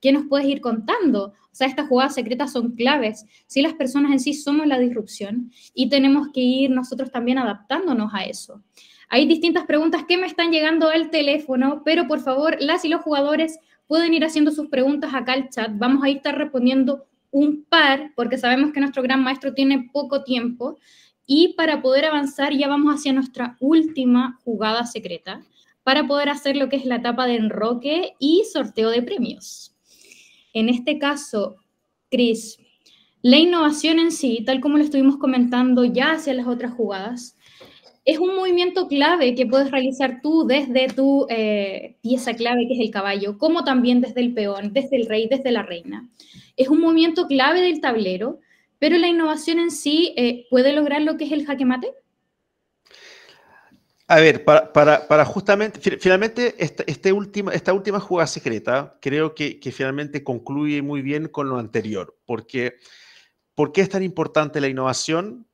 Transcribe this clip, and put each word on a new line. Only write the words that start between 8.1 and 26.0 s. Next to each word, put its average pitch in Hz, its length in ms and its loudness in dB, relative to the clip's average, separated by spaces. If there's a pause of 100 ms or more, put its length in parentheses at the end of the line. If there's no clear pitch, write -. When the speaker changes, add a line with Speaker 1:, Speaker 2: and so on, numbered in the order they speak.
Speaker 1:
a 196 100 -4
eso. - 380 -14 (480)
Hay 269 180 4
distintas 339 380 0
preguntas 320 420 0
que 359 100 2
me 370 100 -2
están 339 240 -2
llegando 320 380 2
al 320 200 0
teléfono, 285 760 0
pero 330 240 2
por 302 120 -2
favor, 277 400 -2
las 320 260 -2
y 311 40 -2
los 330 120 0
jugadores 311 580 -2 (280)
pueden 330 260 2
ir 311 100 2
haciendo 311 280 2
sus 302 160 -6
preguntas 277 460 -2
acá 254 200 -2
al 269 160 -4
chat. 226 240 -6
Vamos 247 300 0
a 277 60 2
ir 277 80 -2
estar 277 200 -6
respondiendo 269 680 0 (240)
un 294 320 0
par, 302 520 2
porque 240 220 -4
sabemos 254 340 2
que 285 80 -6
nuestro 277 220 -2
gran 262 220 0
maestro 269 300 -4
tiene 269 380 0
poco 277 320 -4
tiempo. 240 540 -6 (480)
Y 320 300 2
para 320 260 0
poder 262 240 2
avanzar, 285 480 -2
ya 277 140 0
vamos 294 260 2
hacia 285 200 -2
nuestra 262 460 -4
última 254 840 2
jugada 220 420 -2
secreta, 190 580 -12 (400)
para 277 240 2